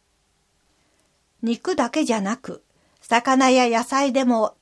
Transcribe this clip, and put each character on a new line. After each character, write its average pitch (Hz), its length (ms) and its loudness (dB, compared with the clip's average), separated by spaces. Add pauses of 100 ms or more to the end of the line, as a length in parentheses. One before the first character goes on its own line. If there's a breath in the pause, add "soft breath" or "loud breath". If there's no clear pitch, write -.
(1400)
肉 233 320 -4
だ 240 160 -2
け 311 140 -2
じ 240 100 -2
ゃ 220 60 -2
な 196 160 -4
く、 - 280 -16 (360)
魚 262 500 2
や 254 180 4
野 226 160 0
菜 277 280 -2
で 269 120 0
も 226 380 0